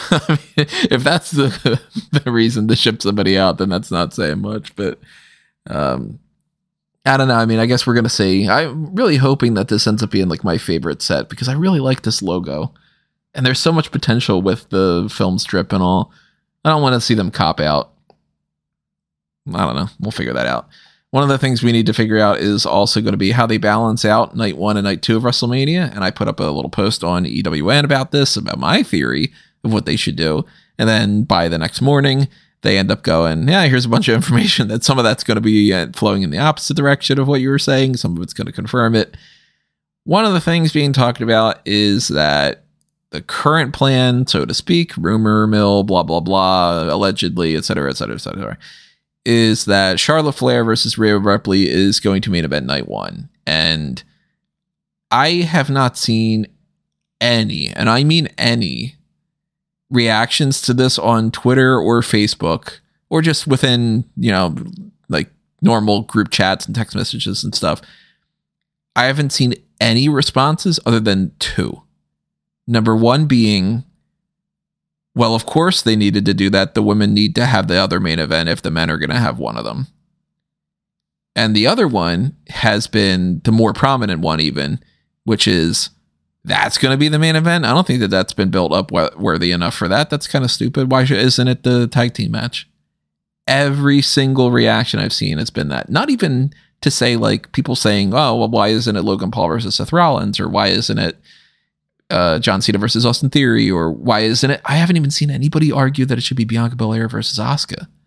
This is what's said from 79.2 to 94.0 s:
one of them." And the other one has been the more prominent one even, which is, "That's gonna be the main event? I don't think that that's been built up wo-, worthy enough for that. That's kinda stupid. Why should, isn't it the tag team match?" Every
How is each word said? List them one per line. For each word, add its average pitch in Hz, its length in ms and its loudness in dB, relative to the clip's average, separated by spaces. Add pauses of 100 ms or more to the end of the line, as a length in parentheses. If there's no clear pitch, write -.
one 57 200 -6
of 57 80 -8
them." 62 220 -6 (1500)
And 110 200 2
the 107 120 4
other 214 200 2
one 98 480 0 (140)
has 104 380 0
been 92 560 0
the 113 80 2
more 110 220 4
prominent 110 480 0
one 80 180 -2
even, 71 400 -2 (440)
which 110 240 0
is, 87 420 0 (560)
"That's - 320 -2
gonna 135 200 2
be 147 120 2
the 151 100 2
main 160 160 2
event? 165 300 2
I 110 80 0
don't 175 140 2
think 127 140 0
that 101 80 0
that's 95 240 0
been 98 180 0
built 87 200 0
up 92 200 0
wo-, 85 260 0
worthy 87 340 0
enough 87 240 -2
for - 120 -4
that. 113 220 0
That's 147 180 -6
kinda 131 200 0
stupid. 127 440 -2
Why 131 140 4
should, 131 140 2
isn't 127 280 2
it 127 160 -2
the 123 240 2
tag 120 260 0
team 110 180 -6
match?" 117 380 -8 (800)
Every 139 540 2